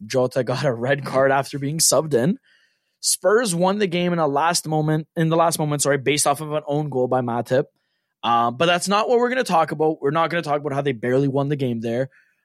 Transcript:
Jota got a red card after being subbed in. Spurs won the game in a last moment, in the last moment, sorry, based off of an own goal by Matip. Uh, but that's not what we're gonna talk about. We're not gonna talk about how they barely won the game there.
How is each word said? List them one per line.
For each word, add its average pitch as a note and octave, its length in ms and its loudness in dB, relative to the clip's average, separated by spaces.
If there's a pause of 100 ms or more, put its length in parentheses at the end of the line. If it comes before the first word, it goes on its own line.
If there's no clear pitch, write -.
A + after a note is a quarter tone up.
Jota B2+ 400 0
got B2+ 180 -4
a C#3+ 80 2
red B2+ 320 -2
card C3+ 280 2
after C#3 280 -2
being C#3+ 200 -4
subbed D3+ 340 2
in. C3+ 240 2 (640)
Spurs G#3 520 0
won F#3 260 0
the G#3 80 2
game F3 260 0
in E3+ 60 0
a D#3 80 2
last D#3 400 0
moment, D#3 400 0 (100)
in E3 100 2
the D#3+ 80 2
last E3 240 2
moment, D3 220 -2
sorry, C#3 160 2
based C#3 280 0
off C#3+ 140 0
of D3+ 140 -8
an D3+ 140 -2
own D3 220 -2
goal B2+ 200 0
by B2+ 100 0
Matip. B2 460 0 (560)
Uh, A#2 300 2
but C#3+ 160 0
that's F3 200 0
not G#3 220 0
what A#3+ 80 4
we're A#3+ 120 2
gonna B3+ 140 -2
talk E3 280 2
about. D#3 300 -2
We're C#3 100 0
not E3 180 0
gonna E3+ 140 -2
talk C#3+ 180 -2
about C#3+ 100 -6
how C#3 100 -2
they C#3 120 -2
barely B2+ 340 0
won C#3 220 -2
the D3 80 -2
game B2 240 -4
there. A#2+ 280 -4 (360)